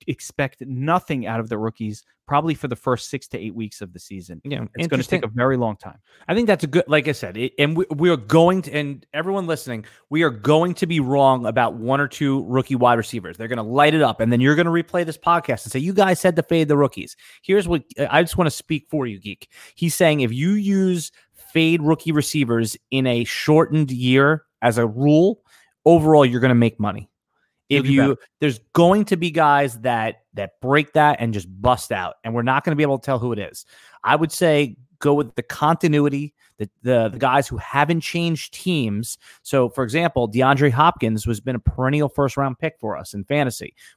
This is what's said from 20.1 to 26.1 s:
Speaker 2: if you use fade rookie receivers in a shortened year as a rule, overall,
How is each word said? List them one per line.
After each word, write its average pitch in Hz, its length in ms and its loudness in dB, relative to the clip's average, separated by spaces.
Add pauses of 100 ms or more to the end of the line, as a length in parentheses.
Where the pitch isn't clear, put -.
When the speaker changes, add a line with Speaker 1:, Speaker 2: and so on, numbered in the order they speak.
Speaker 2:
if 117 120 0
you 151 200 -2
use 190 600 0 (220)
fade 160 480 0
rookie 156 300 0
receivers 117 640 0 (160)
in 131 160 0
a 120 160 0
shortened 151 640 2
year 131 540 2 (180)
as 117 160 2
a 117 80 2
rule, 147 560 2 (420)
overall, 156 400 6